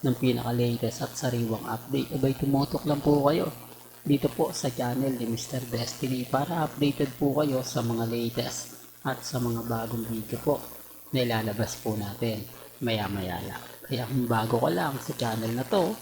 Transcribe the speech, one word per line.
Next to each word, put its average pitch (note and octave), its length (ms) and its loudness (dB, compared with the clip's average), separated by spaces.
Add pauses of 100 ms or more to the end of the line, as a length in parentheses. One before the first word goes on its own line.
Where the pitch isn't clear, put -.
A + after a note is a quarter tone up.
ng C3+ 160 6
pinaka-latest A#2+ 880 2
at - 80 -10
sariwang A#2 480 0
update, A#2+ 480 -2
abay, C3+ 240 2
tumutok C#3 480 2
lang C#3+ 160 2
po D3 240 6
kayo D3+ 240 4 (560)
dito C#3+ 240 4
po - 240 2
sa - 160 -4
channel B2+ 480 0
ni A#2+ 80 -2
Mister A#2 480 -2
Destiny B2 560 -2
para D3+ 400 2
updated C#3+ 480 0
po C#3+ 240 2
kayo C3 240 2
sa B2+ 160 -2
mga A#2 320 0
latest A#2 640 -2 (320)
at C3 160 -4
sa - 160 -2
mga A#2 240 0
bagong A2+ 400 -2
video A2+ 400 -4
po C#3+ 160 2 (560)
na B2+ 80 4
ilalabas A2+ 560 0
po A2 160 -2
natin G#2 480 -4 (400)
maya-maya G2 560 0
lang. - 240 -8 (240)
Kaya B2+ 160 -2
kung B2 240 0
bago A2+ 320 4
ka C#3+ 80 4
lang D#3+ 320 0
sa - 160 -6
channel A2+ 400 0
na B2+ 80 -2
to G3 380 2